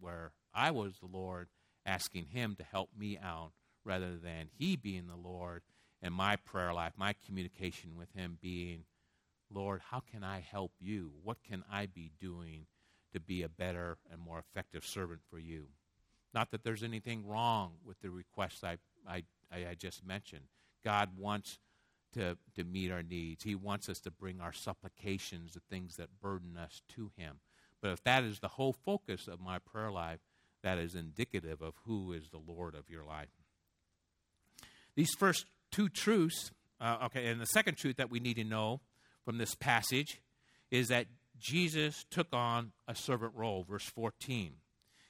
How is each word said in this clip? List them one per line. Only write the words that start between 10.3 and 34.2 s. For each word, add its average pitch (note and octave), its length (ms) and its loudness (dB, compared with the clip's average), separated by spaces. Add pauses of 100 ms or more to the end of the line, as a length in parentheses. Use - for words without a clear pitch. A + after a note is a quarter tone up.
help F#2 400 -4
you? F2+ 320 -4 (100)
What A2 220 -6
can F#2 260 -8
I G2+ 180 -2
be E2+ 240 -12 (100)
doing E2 460 -8 (460)
to F#2+ 60 -4
be F2+ 240 0
a D#2+ 60 -4
better F2 480 -2 (140)
and E2+ 80 -12
more E2 200 -8
effective - 460 -8
servant E2+ 440 -4
for E2+ 100 -12
you. E2 280 -8 (640)
Not A2+ 180 2
that A2 120 -4
there's A2+ 200 0
anything A2+ 440 -4
wrong G#2+ 460 2 (120)
with G2 160 -16
the G2 80 -6
requests F2+ 540 -4
I, E2+ 140 -2 (300)
I, F2+ 160 -4 (280)
I, F2+ 200 -4
I F2 60 -6
just F#2 280 -10
mentioned. F#2 400 -8 (380)
God G#2 340 6
wants G2+ 420 -2 (540)
to, F2 240 0 (180)
to F#2 80 -2
meet F2+ 280 0
our F2 120 -2
needs. E2+ 400 -6
He G#2 120 0
wants G2+ 320 -2
us F#2 120 -6
to F2+ 120 -8
bring F#2 300 -8
our E2 120 -4
supplications, F#2 1000 -4
the F2 160 -12
things F2+ 260 -6
that F2 260 -10
burden F2 360 -4
us, E2 240 -10 (140)
to A2 200 -8
him. D2+ 240 -10 (420)
But G2+ 100 2
if F2 120 -2
that B2+ 200 8
is G#2 160 -2
the G2+ 80 -2
whole C3+ 260 2
focus - 540 -2
of F2 120 -10
my F#2 200 -4
prayer G#2+ 320 -4
life, E2 280 -2 (440)
that F#2 140 4
is E2+ 180 0
indicative D#2+ 640 -2
of D#2+ 120 -6 (120)
who G2 280 -2
is D#2 160 -8
the E2 160 -14
Lord E2+ 300 -6
of D2 140 -14
your D#2+ 140 -10
life. D2+ 240 -8 (1700)